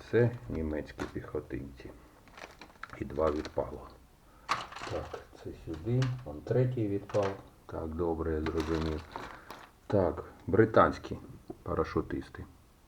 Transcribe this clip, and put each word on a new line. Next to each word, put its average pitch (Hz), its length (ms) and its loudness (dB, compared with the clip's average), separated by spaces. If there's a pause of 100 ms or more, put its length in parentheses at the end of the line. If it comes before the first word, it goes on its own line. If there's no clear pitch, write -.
(120)
Це 117 200 6 (180)
німецькі 76 640 -4
піхотинці. - 760 -8 (1040)
І - 80 -6
два 73 260 2
відпало. - 560 -4 (1040)
Так, - 280 -6 (240)
це 92 60 -10 (160)
сюди. 110 380 0 (220)
Вон 73 160 -10
третій 120 460 2
відпав. 98 480 0 (300)
Так, 82 220 -6
добре, 80 440 0
я 78 100 0
зрозумів. 80 600 0 (840)
Так, 90 360 4 (240)
британські 107 720 6 (440)
парашутисти. 80 840 -2 (420)